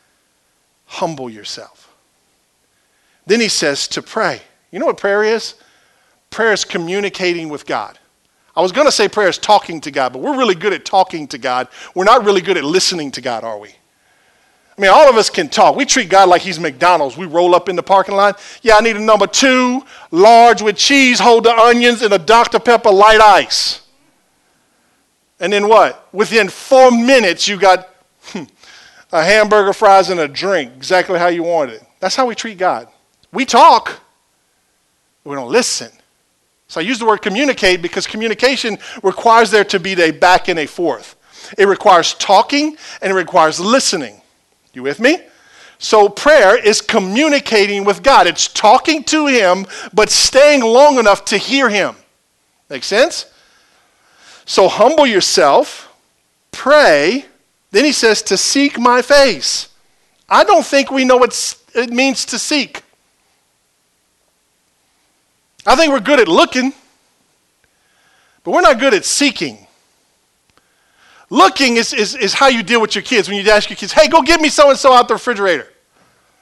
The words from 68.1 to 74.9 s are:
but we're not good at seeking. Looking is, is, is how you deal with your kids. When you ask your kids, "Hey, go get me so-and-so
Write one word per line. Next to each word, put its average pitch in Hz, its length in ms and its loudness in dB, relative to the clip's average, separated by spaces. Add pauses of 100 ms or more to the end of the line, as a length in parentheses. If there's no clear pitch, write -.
but 170 80 -8
we're 311 100 0
not 311 160 2
good 254 160 0
at 175 100 -2
seeking. 143 600 -4 (1700)
Looking 262 460 0
is, 202 140 -2
is, 226 220 -4
is 247 220 -6
how 269 120 2
you 240 140 0
deal 220 180 -2
with 214 140 -4
your 202 80 -6
kids. 202 260 -2
When 196 160 -8
you 214 80 2
ask 208 160 2
your 202 100 -14
kids, - 160 -12
"Hey, 311 140 4
go 320 140 2
get 320 180 2
me 311 100 0
so-and-so 277 440 4